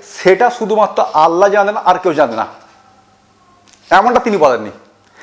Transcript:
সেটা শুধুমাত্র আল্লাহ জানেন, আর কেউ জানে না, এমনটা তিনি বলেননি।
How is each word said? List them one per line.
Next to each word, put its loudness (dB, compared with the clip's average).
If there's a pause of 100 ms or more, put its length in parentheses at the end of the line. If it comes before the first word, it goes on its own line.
(160)
সেটা 2
শুধুমাত্র -2
আল্লাহ 2
জানেন, 0
আর 0
কেউ -2
জানে -2
না, -4 (1400)
এমনটা 2
তিনি -2
বলেননি। 0 (520)